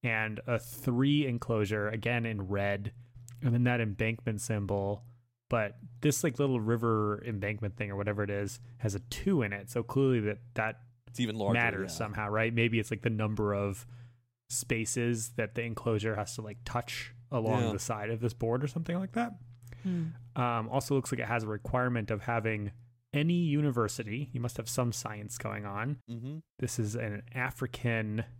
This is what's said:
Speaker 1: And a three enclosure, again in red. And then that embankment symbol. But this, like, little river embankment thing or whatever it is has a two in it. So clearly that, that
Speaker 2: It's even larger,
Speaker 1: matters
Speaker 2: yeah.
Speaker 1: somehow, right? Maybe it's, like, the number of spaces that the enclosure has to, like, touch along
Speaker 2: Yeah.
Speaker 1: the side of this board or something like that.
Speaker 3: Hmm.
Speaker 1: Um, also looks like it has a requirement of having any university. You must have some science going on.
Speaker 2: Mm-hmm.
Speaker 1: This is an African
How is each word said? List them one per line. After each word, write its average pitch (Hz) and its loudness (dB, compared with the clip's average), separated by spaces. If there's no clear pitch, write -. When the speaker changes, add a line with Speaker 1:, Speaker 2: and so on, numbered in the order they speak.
Speaker 1:
And 110 0
a 120 2
three 135 2
enclosure, 107 2
again 117 0
in 104 -2
red. 101 0
And 120 4
then 120 6
that 123 4
embankment 110 0
symbol. 101 0
But 110 0
this, 147 2
like, 143 0
little 131 2
river 110 2
embankment 107 -2
thing 104 -4
or 98 -4
whatever 104 0
it 101 -2
is 101 -2
has 104 0
a 101 -2
two - 2
in 101 2
it. 101 -6
So 117 0
clearly 131 4
that, 104 0
that 110 -2
Speaker 2:
It's - -14
even 110 0
larger, 101 4
Speaker 1:
matters 101 2
Speaker 2:
yeah. 80 -8
Speaker 1:
somehow, 107 -2
right? 110 2
Maybe 113 4
it's, 107 -2
like, 107 -2
the 123 2
number 107 2
of 101 0
spaces 117 0
that 110 -2
the 117 -2
enclosure 110 0
has 104 -4
to, 113 -8
like, 107 -10
touch - -4
along 113 4
Speaker 2:
Yeah. - 2
Speaker 1:
the 101 -2
side 107 -4
of 113 -2
this 117 0
board 120 0
or 147 -2
something 165 -2
like 190 -4
that. 240 -2
Speaker 3:
Hmm. 175 0
Speaker 1:
Um, 117 2
also 135 0
looks 131 0
like 123 -2
it 117 -2
has 117 0
a 107 -4
requirement 117 0
of 104 0
having 110 0
any 151 4
university. 123 2
You 123 -2
must 120 -2
have 110 -4
some 120 4
science 107 -6
going 104 -4
on. 110 -2
Speaker 2:
Mm-hmm. 123 -6
Speaker 1:
This - 0
is 107 2
an 110 -4
African 117 0